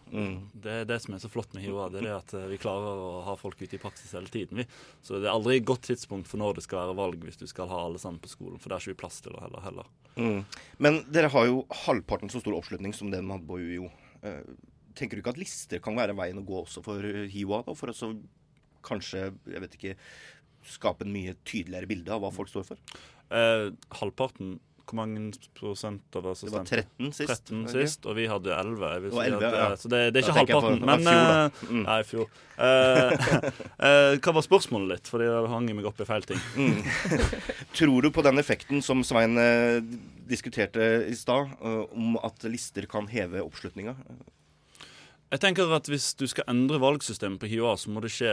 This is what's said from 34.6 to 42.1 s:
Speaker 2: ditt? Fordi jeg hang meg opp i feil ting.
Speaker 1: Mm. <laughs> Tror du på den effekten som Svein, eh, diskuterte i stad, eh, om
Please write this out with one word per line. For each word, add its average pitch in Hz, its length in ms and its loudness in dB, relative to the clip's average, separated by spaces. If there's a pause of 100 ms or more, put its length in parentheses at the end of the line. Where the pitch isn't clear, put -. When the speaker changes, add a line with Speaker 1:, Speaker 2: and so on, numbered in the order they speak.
Speaker 2:
ditt? - 160 -12
Fordi 117 160 2
jeg 117 240 2
hang 120 240 0
meg 104 100 -4
opp 107 140 -4
i 101 80 -6
feil 107 160 -2
ting. 92 160 -4 (160)
Speaker 1:
Mm. 139 240 2 (480)
<laughs> - 540 -8
Tror 135 200 6
du 151 140 6
på 160 80 4
den 139 160 6
effekten 139 420 0
som 131 220 2
Svein, 113 340 4
eh, 120 440 4 (440)
diskuterte 113 600 0 (240)
i 117 80 -6
stad, 135 400 0
eh, 110 320 -4
om 113 320 0